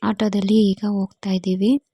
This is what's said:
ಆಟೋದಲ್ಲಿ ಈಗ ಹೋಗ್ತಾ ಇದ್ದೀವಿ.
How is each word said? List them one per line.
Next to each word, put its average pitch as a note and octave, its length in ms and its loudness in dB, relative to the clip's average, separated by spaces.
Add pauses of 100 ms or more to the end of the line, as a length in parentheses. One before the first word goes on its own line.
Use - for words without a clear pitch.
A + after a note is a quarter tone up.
ಆಟೋದಲ್ಲಿ G#3 600 0
ಈಗ G3 280 0
ಹೋಗ್ತಾ G3 400 -6
ಇದ್ದೀವಿ. F#3 400 0 (220)